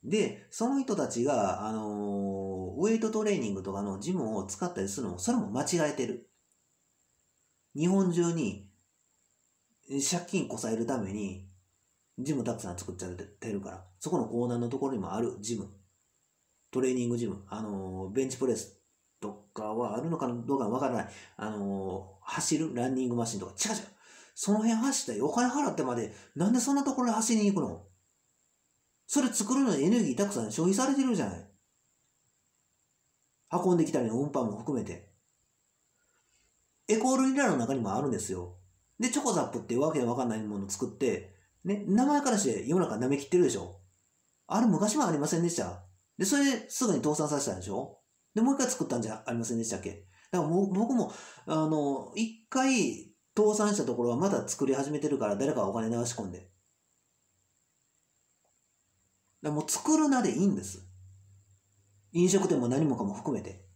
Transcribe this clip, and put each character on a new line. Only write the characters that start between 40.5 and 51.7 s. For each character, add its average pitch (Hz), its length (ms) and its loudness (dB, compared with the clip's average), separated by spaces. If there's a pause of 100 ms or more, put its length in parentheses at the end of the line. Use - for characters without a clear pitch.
の 98 80 -6
を - 20 -10
作 - 180 -4
っ - 20 -6
て、 104 460 -2 (280)
ね、 202 240 -2
名 226 200 4
前 294 160 4
か 269 80 2
ら 214 80 2
し - 60 0
て 107 220 -2
世 160 120 2
の 175 100 2
中 110 80 -4
舐 127 140 0
め 143 80 2
き - 80 -6
っ - 20 -18
て 180 80 2
る 175 80 8
で 127 60 4
し 107 80 -2
ょ。 87 220 -10 (680)
あ 202 140 2
れ 247 60 6
昔 202 300 4
は 262 120 2
あ 160 40 2
り 151 60 2
ま 143 80 0
せ 165 120 0
ん 165 40 2
で 170 80 2
し 170 60 -4
た。 - 280 -6 (320)
で、 - 80 0
そ 277 140 4
れ 277 60 4
で 254 260 0
す - 160 0
ぐ 180 100 4
に 117 60 0
倒 151 120 2
産 156 140 0
さ 147 100 0
せ 131 120 -2
た 92 60 -2
ん 92 40 -8
で 92 60 -10
し - 20 -8
ょ。 104 300 -6 (360)
で、 214 60 2
も 262 120 6
う - 20 4
一 277 40 -4
回 254 80 0
作 - 180 -2
っ - 20 -4
た 123 120 -2
ん 113 40 -2
じ 110 80 -4
ゃ 110 160 -10
あ 127 60 -4
り 117 60 -2
ま 117 60 -2
せ 117 100 -4
ん 113 40 0
で 113 60 -2
し - 40 -6
た 98 80 -4
っ 95 60 -8
け。 92 240 -10 (240)
だ 185 80 0
か 160 60 2
ら 156 60 0
も 185 120 4
う、 190 100 0
僕 226 220 2
も、 214 180 2 (340)
あ 160 80 -2
の、 151 600 0